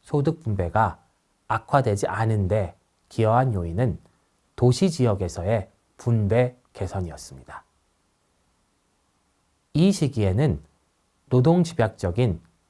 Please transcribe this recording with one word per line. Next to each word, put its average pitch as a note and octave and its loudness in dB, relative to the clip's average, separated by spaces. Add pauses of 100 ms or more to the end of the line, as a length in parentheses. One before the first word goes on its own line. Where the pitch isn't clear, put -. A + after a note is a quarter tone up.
소득 D3+ -2
분배가 G2 -2 (460)
악화되지 A2+ 0
않은 G#2+ 0
데 G2+ -2 (320)
기여한 A#2 2
요인은 F2+ -2 (560)
도시 B2+ 2
지역에서의 G2+ -2 (280)
분배 A#2 0 (140)
개선이었습니다. F2 -10 (2000)
이 F3+ 4
시기에는 A2+ 0 (680)
노동 D#3+ 4
집약적인 G#2+ -2 (280)